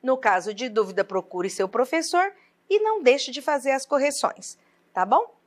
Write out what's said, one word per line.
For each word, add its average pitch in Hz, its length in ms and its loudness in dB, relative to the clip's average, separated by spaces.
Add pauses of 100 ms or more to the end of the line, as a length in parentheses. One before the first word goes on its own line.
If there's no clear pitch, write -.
No 254 160 0
caso 202 380 0
de 247 140 -6
dúvida, 196 360 0
procure 185 460 -4
seu 190 180 -2
professor 330 640 0 (380)
e 403 80 4
não 427 240 0
deixe 262 300 2
de 277 100 -10
fazer 277 300 -2
as 269 120 -2
correções, - 720 -2 (380)
tá 185 100 0
bom? 302 320 0 (100)